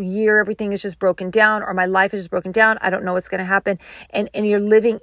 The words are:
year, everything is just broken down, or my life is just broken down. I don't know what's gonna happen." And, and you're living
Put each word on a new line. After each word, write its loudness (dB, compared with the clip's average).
year, 2
everything -4
is -4
just -10
broken -2
down, 2
or -6
my 0
life 2
is -6
just -14
broken -4
down. 4
I -2
don't -4
know -4
what's -4
gonna -4
happen." -2
And, -4
and -2
you're 2
living 2